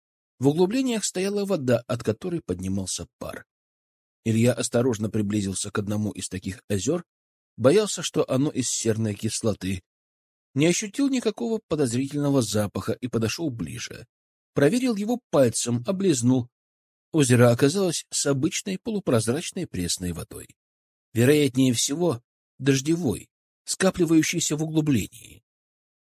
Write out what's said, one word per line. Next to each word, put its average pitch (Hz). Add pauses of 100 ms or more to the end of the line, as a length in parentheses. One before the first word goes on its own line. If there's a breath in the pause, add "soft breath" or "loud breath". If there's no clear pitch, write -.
(380)
В 131
углублениях 214
стояла 202
вода, 143
от 120
которой 165
поднимался 92 (100)
пар. - (760)
Илья 113
осторожно 117
приблизился 101
к -
одному 104
из -
таких 98
озер, 110 (540)
боялся, 170
что -
оно 131
из 120
серной 110
кислоты. 98 (720)
Не 147
ощутил 214
никакого 226
подозрительного 139
запаха 104
и 139
подошел 117
ближе. - (480)
Проверил 220
его 214
пальцем, 120
облизнул, 127 (640)
озеро 123
оказалось 156
с -
обычной 151
полупрозрачной 165
пресной 87
водой. - (580)
Вероятнее 127
всего, 143 (360)
дождевой, 135 (360)
скапливающейся 165
в 156
углублении. 151 (720)